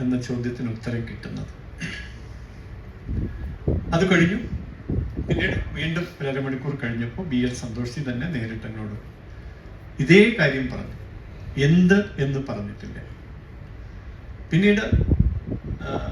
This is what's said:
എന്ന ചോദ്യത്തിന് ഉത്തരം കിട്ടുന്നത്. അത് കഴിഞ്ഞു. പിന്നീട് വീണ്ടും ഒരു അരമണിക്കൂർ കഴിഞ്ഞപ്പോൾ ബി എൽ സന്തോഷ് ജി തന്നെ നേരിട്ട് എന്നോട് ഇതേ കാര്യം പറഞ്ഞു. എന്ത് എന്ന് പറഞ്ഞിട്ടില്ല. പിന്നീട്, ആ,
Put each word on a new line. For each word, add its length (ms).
എന്ന 220
ചോദ്യത്തിന് 480
ഉത്തരം 380
കിട്ടുന്നത്. 440
അത് 160
കഴിഞ്ഞു. 280
പിന്നീട് 300
വീണ്ടും 320
ഒരു 80
അരമണിക്കൂർ 560
കഴിഞ്ഞപ്പോൾ 420
ബി 100
എൽ 180
സന്തോഷ് 400
ജി 160
തന്നെ 180
നേരിട്ട് 380
എന്നോട് 300
ഇതേ 380
കാര്യം 320
പറഞ്ഞു. 240
എന്ത് 580
എന്ന് 260
പറഞ്ഞിട്ടില്ല. 500
പിന്നീട്, 300
ആ, 40